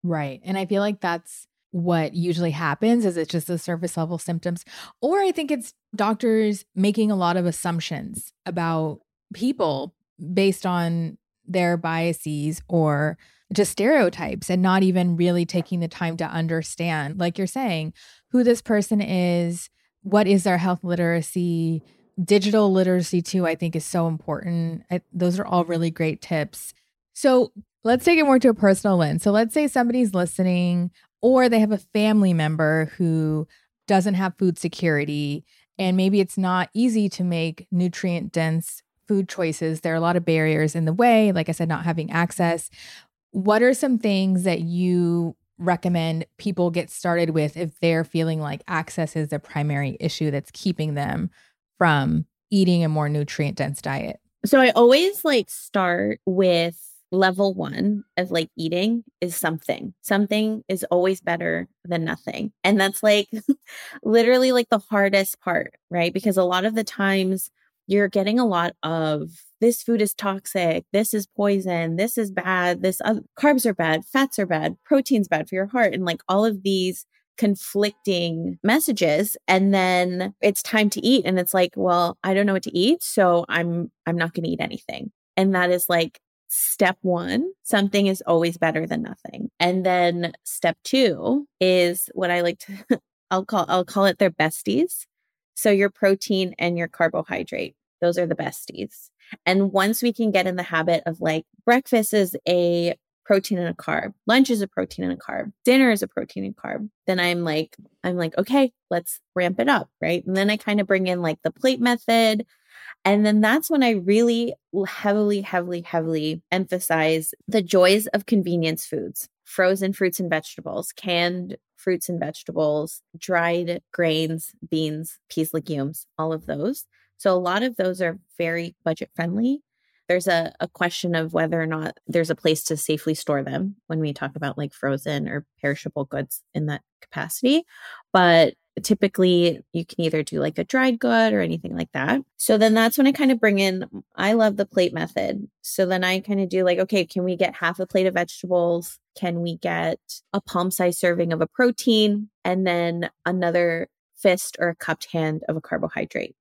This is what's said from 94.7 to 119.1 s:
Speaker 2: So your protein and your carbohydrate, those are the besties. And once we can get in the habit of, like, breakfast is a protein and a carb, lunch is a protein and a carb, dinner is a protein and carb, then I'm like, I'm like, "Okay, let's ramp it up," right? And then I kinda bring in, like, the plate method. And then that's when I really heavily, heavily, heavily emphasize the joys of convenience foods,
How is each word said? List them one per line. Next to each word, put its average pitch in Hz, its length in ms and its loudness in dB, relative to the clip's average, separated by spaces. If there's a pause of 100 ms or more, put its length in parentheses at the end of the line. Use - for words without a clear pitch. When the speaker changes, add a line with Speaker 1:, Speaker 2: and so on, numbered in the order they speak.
Speaker 2:
So 214 160 2
your 196 180 4
protein 196 680 0
and 175 200 -2
your 170 100 -2
carbohydrate, - 880 -4 (260)
those 175 160 2
are 175 80 0
the 165 100 -2
besties. - 720 -10 (360)
And 190 260 4
once 196 300 0
we 240 100 2
can 220 200 0
get 185 160 2
in 180 80 -2
the 180 80 -4
habit 165 420 0
of, 165 160 -6
like, 160 240 -2 (200)
breakfast 240 480 2
is 196 220 2 (120)
a 175 480 2 (300)
protein 196 340 2
and 170 80 -2
a - 60 -4
carb, - 400 -6 (120)
lunch 262 240 4
is 214 140 0
a 190 40 -4
protein - 380 -6
and 180 80 -4
a - 40 -8
carb, - 340 -10 (120)
dinner 254 280 6
is 202 100 0
a - 60 -4
protein - 380 -8
and - 100 -8
carb, - 340 -10 (160)
then 185 140 0
I'm 175 240 0
like, 156 320 -2 (280)
I'm 180 140 -2
like, 165 220 -4
"Okay, 254 320 2 (180)
let's - 300 -4 (160)
ramp 180 240 0
it 247 100 2
up," 226 200 0 (120)
right? 170 240 -2
And 185 100 -2
then 196 140 2
I 214 80 0
kinda 208 260 0
bring 190 220 2
in, 180 160 -2
like, 160 220 -2
the 160 80 -2
plate 262 280 0
method. 226 680 2 (580)
And 208 200 4
then 214 160 4
that's 240 280 2
when 285 140 4
I 240 80 4
really 226 640 2 (320)
heavily, 208 540 0
heavily, 180 400 -4
heavily 160 600 -2 (100)
emphasize 160 800 0 (140)
the 220 140 2
joys 190 460 4
of 202 180 -2
convenience 175 600 0
foods, - 440 -8 (140)